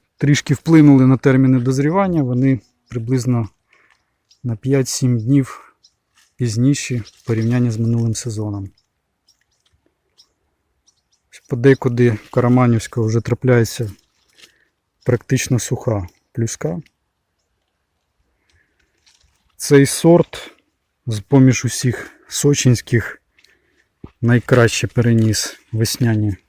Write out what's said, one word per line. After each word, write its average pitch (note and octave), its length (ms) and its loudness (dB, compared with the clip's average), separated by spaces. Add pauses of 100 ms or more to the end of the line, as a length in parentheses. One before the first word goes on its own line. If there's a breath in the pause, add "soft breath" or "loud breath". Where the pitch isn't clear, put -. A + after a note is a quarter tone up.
(180)
трішки C#3+ 360 0
вплинули D3 540 6
на C3 100 4
терміни C3 420 2
дозрівання. D3+ 640 -2
Вони B2+ 360 0 (280)
приблизно A#2+ 640 -4 (960)
на A#2+ 120 -6
п'ять-сім B2+ 640 -2
днів C3 440 -2 (720)
пізніші B2 600 -2
в - 280 -14
порівнянні A#2 460 -2
з G#2+ 60 -6
минулим A2+ 380 -2
сезоном. G#2 540 -8 (2750)
Подекуди B2 600 2
в - 180 -8
Караманівського A#2+ 800 0
вже A2+ 140 -2
трапляється A#2+ 720 -2 (1120 soft breath)
практично B2 560 -2
суха G#2+ 480 -6 (240)
плюска. D3+ 500 -8 (2750)
Цей C#3 300 4
сорт - 680 0 (540)
з-поміж B2 600 2
усіх - 460 -6 (160)
сочинських - 920 -2 (1000)
найкраще A#2 680 2
переніс A2+ 720 0 (120)
весняні A2 680 -2 (120)